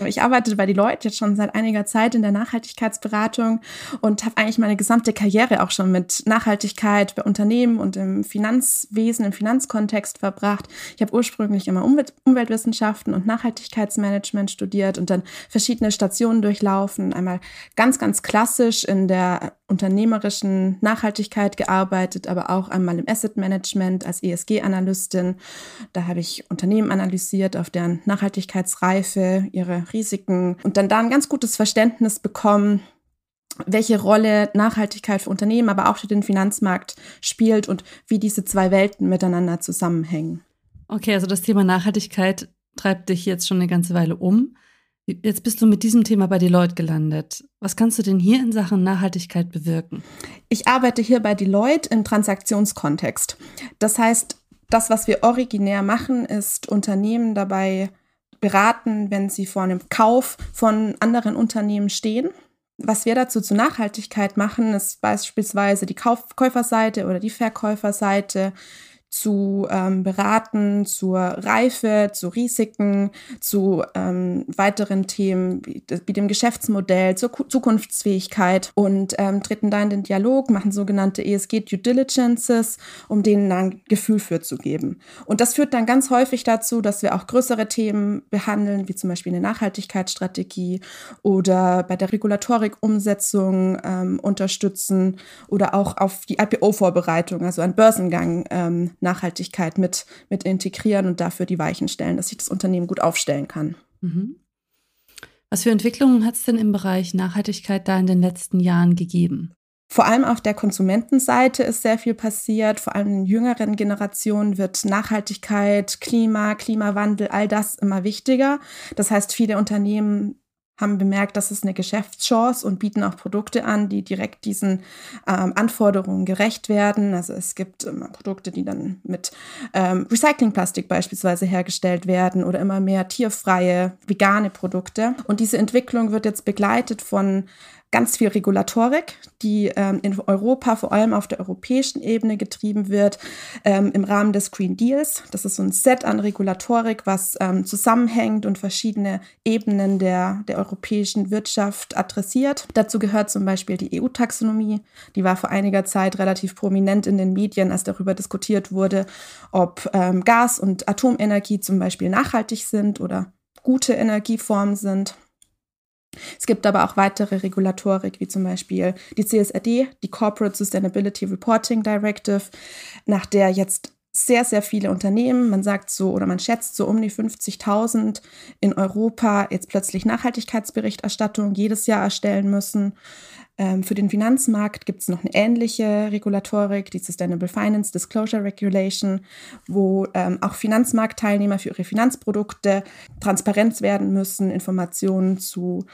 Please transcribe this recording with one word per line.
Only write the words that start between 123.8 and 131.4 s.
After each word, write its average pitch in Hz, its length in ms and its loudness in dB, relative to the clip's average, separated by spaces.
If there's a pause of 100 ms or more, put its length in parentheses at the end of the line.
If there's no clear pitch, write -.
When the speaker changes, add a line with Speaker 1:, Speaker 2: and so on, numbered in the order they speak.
Speaker 1:
die 196 160 -4
direkt 190 400 -8
diesen, 190 380 -2 (440)
ähm, 185 300 0
Anforderungen 196 680 0
gerecht 202 420 -2
werden. 202 460 2
Also 175 180 -4
es - 240 -8
gibt 185 300 -10
immer - 240 -10
Produkte, 190 420 -10
die - 140 -4
dann 190 400 -6
mit, 180 260 -8 (400)
ähm, 185 400 0
Recyclingplastik 226 800 0
beispielsweise 180 560 -2